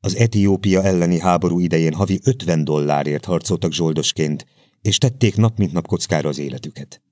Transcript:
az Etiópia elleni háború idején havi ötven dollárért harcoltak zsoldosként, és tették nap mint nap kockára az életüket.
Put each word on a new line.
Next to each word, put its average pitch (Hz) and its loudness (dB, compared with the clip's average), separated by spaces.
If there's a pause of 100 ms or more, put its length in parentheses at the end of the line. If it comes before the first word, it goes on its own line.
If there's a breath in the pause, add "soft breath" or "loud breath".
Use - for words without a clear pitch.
az 95 -2
Etiópia 98 2
elleni 90 2
háború 87 2
idején 82 2
havi 95 0
ötven 82 0
dollárért 73 -2
harcoltak 85 -2
zsoldosként, 78 -2 (360 soft breath)
és 107 0
tették 123 2
nap 110 2
mint 92 0
nap 82 -4
kockára 78 -2
az 71 -6
életüket. 71 -12